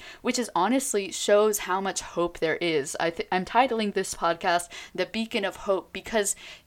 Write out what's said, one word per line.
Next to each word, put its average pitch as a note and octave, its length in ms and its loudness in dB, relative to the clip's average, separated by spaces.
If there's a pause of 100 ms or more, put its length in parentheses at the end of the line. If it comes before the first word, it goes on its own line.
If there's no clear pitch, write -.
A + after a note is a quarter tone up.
(220)
which B3 160 0
is A#3+ 160 -2
honestly G#3 560 0
shows G#3 480 4
how F#3 220 -2
much F#3+ 200 -4
hope - 380 -2
there D#3+ 200 0
is. D#3 420 0
I E3 100 2
th-, - 220 -6
I'm F#3 120 0
titling A3+ 500 2
this F#3+ 200 -2
podcast E3+ 540 0 (260)
The F#3 120 0
Beacon A3 380 -2
of F#3 120 -4
Hope F#3+ 360 -2
because G3+ 440 -2 (300)